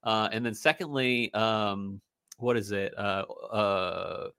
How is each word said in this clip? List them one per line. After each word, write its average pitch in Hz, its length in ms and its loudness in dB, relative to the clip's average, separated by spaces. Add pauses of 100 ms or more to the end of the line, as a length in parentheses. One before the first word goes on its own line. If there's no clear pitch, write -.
Uh, 110 300 2
and 113 120 -2
then 120 100 -2
secondly, 135 800 0
um, 101 640 0 (380)
what 120 180 2
is 101 160 -2
it? 98 240 -2
Uh, 98 280 -2 (280)
uh 98 880 0